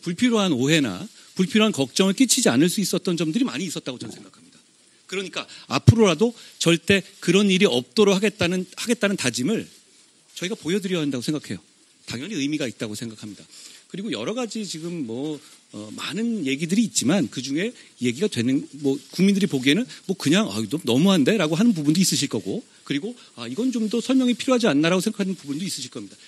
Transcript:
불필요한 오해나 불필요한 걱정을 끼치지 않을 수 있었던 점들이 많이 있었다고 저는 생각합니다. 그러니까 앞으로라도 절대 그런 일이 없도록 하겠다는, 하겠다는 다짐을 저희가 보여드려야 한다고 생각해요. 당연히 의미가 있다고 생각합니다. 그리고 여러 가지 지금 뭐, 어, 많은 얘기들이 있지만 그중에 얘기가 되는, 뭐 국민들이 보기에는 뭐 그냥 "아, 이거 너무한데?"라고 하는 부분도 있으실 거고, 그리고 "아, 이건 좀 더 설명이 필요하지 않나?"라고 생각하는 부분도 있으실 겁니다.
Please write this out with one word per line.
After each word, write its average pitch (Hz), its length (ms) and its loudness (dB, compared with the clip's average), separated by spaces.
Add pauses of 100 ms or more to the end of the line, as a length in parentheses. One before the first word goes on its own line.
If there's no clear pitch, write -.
불필요한 202 500 2
오해나 131 540 2 (280)
불필요한 208 380 2
걱정을 190 420 2
끼치지 240 340 2
않을 143 200 4
수 185 120 -2
있었던 180 360 -2
점들이 170 280 -2
많이 143 200 -4
있었다고 143 340 -8
저는 110 160 -14
생각합니다. - 440 -20 (480)
그러니까 185 400 -8 (200)
앞으로라도 208 680 4 (240)
절대 170 440 2 (180)
그런 196 300 4
일이 185 160 4
없도록 185 480 2
하겠다는, 185 500 -2 (120)
하겠다는 202 400 -2
다짐을 123 520 -2 (680)
저희가 180 200 -8
보여드려야 180 480 -2
한다고 135 200 -4
생각해요. 123 360 -6 (480)
당연히 143 280 -8
의미가 147 340 -2
있다고 107 260 -8
생각합니다. 107 500 -12 (440)
그리고 196 240 -10
여러 120 200 -6
가지 226 320 -6
지금 165 420 -8
뭐, 135 340 -8 (320)
어, 107 240 -14
많은 214 500 -4
얘기들이 160 380 0
있지만 151 440 0
그중에 143 440 -4 (280)
얘기가 123 280 0
되는, 131 460 0
뭐 139 220 0 (140)
국민들이 196 360 2
보기에는 143 380 2 (220)
뭐 185 100 -2
그냥 175 360 2
"아, 107 80 -4
이거 104 240 -4
너무한데?"라고 165 720 4
하는 226 180 4
부분도 156 260 2
있으실 139 280 0
거고, 113 360 -4 (200)
그리고 180 320 -6 (180)
"아, 117 140 -12
이건 220 240 -2
좀 220 160 -2
더 233 120 -2
설명이 254 340 2
필요하지 240 340 2
않나?"라고 160 320 4
생각하는 190 340 -2
부분도 143 300 -8
있으실 135 260 -8
겁니다. 101 260 -14 (120)